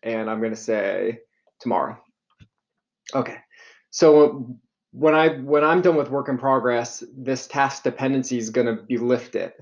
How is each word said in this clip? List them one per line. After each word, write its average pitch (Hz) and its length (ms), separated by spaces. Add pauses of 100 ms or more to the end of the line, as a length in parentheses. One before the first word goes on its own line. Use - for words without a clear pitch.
And 113 260
I'm 110 140
gonna 110 140
say 98 640 (400)
tomorrow. 90 400 (1120)
Okay, - 240 (540)
so 143 680 (340)
when 151 220
I, 156 240
when 139 260
I'm 165 180
done 175 160
with 139 120
work 135 200
in 131 100
progress, 123 640 (120)
this 131 300
task 139 380
dependency 131 560
is 110 100
gonna 113 320
be 123 160
lifted. 117 640